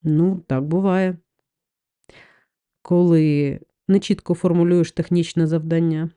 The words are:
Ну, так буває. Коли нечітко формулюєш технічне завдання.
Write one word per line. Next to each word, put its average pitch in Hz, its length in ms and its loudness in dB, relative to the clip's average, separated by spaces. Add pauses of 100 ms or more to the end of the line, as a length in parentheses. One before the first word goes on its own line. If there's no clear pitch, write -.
Ну, 170 440 0
так 131 160 -2
буває. 185 540 -2 (1600)
Коли 156 800 2 (280)
нечітко - 460 0
формулюєш 175 580 2
технічне 170 560 -2
завдання. 165 680 -2